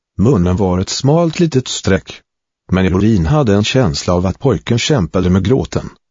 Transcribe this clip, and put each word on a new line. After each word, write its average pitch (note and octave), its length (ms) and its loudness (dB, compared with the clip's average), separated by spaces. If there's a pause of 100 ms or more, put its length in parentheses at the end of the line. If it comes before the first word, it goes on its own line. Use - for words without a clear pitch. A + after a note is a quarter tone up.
(180)
Munnen F#2 380 2
var F2+ 220 0
ett G2 100 -4
smalt D#3+ 520 0
litet D#3 280 -2
streck. - 520 -4 (520)
Men F#2 180 2
Rorin G2 360 2
hade C#3 280 2
en G#2 100 2
känsla F#2 500 0
av F2+ 120 0
att F2+ 120 -4
pojken A#2 400 -2
kämpade F#2 520 0
med F#2 140 2
gråten. G#2+ 440 -2 (220)